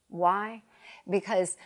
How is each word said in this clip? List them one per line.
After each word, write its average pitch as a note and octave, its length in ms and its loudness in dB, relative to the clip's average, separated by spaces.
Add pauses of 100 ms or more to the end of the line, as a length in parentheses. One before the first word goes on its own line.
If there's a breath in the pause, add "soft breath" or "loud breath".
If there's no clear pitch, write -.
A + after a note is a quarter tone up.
Why? G3+ 540 0 (460 soft breath)
Because F#3+ 560 0